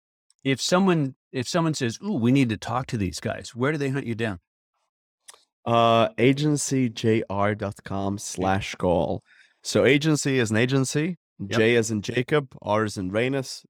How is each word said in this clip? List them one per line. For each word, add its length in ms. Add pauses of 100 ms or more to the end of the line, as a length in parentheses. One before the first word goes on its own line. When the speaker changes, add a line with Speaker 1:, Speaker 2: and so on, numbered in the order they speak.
(440)
Speaker 1:
if 160
someone, 540 (180)
if 160
someone 260
says, 300
"Ooh, 80
we 200
need 180
to 60
talk 320
to 100
these 220
guys," 340
where 180
do 60
they 120
hunt 160
you 80
down? 260 (1200)
Speaker 2:
Uh, 440 (100)
agency 680
J 420
R 240
dot 300
com 340
slash 560
call. 480 (400)
So 220
agency 540
is 120
an 60
agency, 600 (240)
Speaker 1:
Yep. 180
Speaker 2:
J 180
as 160
in 100
Jacob, 580
R 240
as 140
in 140
Rainis, 580